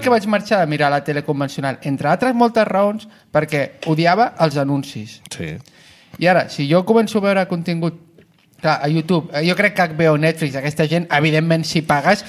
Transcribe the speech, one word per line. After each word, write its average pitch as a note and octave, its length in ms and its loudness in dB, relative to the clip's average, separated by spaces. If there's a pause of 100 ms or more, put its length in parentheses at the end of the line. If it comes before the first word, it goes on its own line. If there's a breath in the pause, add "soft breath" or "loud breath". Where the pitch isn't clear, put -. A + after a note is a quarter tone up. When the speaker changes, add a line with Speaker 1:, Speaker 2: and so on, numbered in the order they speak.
Speaker 1:
què C4 80 -2
Speaker 2:
gent. - 20 4
Speaker 1:
vaig G#3 160 2
marxar G#3 320 0
de E3 80 2
mirar D3 240 2
la C#3+ 120 0
tele D3 200 -4
convencional? C#3 580 -4
Entre C#3+ 260 -2
altres A#3+ 280 0
moltes A#3 320 2
raons, G3+ 380 -2 (260 loud breath)
perquè D3+ 460 -2 (100)
odiava F3 500 2
els D3+ 220 2
anuncis. C#3 600 -6 (100)
Speaker 3:
Sí. D#2+ 220 -8 (640 loud breath)
Speaker 1:
I E3 100 0
ara, D#3+ 220 4
si C#3+ 180 -4
jo F3 160 4
començo A3 340 2
a G3 60 0
veure G3 240 2
contingut, E3+ 480 -4 (640)
clar, D3+ 240 0
a D3 80 0
YouTube, E3 400 0
eh, D3+ 160 -2
jo F3+ 80 0
crec G3+ 180 2
que F#3+ 140 0
H D#3 80 -10
B D#3+ 140 4
O, D3+ 80 2
Netflix, D#3 420 0
aquesta D3 260 -2
gent, E3+ 240 -2
evidentment, D#3 540 2
si E3 160 -2
pagues, D3+ 480 2